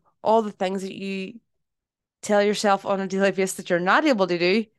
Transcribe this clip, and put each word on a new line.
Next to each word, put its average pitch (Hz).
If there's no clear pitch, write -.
all 220
the 208
things 190
that 190
you 190
tell 208
yourself 202
on 196
a 196
daily 196
basis 185
that 180
you're 180
not 202
able 220
to 175
do 185